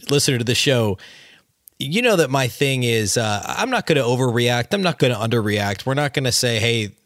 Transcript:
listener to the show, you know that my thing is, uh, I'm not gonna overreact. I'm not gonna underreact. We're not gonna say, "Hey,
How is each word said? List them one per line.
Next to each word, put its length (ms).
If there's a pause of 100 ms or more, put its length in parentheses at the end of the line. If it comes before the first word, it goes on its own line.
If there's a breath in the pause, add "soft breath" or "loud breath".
(100)
listener 260
to 80
the 120
show, 420 (800 loud breath)
you 240
know 140
that 120
my 200
thing 340
is, 340
uh, 300
I'm 240
not 160
gonna 160
overreact. 720
I'm 80
not 160
gonna 160
underreact. 720
We're 80
not 180
gonna 200
say, 260
"Hey, 320 (160)